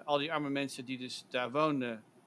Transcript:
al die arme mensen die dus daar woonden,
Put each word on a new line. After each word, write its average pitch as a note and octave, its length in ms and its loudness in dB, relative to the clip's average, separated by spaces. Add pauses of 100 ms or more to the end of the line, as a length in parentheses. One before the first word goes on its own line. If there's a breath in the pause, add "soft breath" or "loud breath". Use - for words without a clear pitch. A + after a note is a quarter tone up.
al D3 140 4
die D3 140 0
arme D3+ 180 2
mensen C#3 340 -2
die B2+ 140 -6
dus B2 300 -8
daar B2 220 0
woonden, B2+ 540 2 (220)